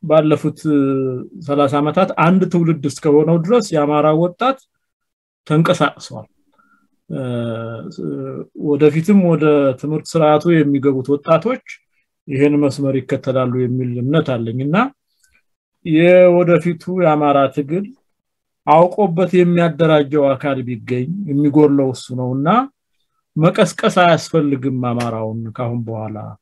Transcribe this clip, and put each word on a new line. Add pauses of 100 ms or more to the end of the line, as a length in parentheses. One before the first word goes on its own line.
ባለፉት (840)
ሠላሳ
ዓመታት
አንድ
ትውልድ
እስከሆነው
ድረስ
የአማራ (100)
ወጣት (880)
ተንቀሳቅሷል። (840)
እ፣ (1400)
ወደፊትም
ወደ (300)
ትምህርት
ስርዓቱ
የሚገቡት
ወጣቶች (640)
ይሄን
መስመር
ይከተላሉ
የሚል
እምነት
አለኝ
እና (1080)
የወደፊቱ (140)
የአማራ (120)
ትግል (840)
አውቆበት
የሚያደራጀው
አካል
ቢገኝ (160)
የሚጎድለው
እሱ
ነውና (880)
መቀስቀስ
አያስፈልግም
አማራውን (120)
ካሁን
በኋላ። (260)